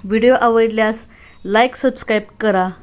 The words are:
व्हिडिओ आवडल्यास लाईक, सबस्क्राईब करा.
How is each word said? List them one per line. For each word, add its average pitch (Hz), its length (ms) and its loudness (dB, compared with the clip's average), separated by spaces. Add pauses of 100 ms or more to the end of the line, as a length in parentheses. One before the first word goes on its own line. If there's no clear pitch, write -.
व्हिडिओ 226 300 2
आवडल्यास 226 720 0 (380)
लाईक, 233 320 0
सबस्क्राईब 226 460 -2 (180)
करा. 190 280 0 (140)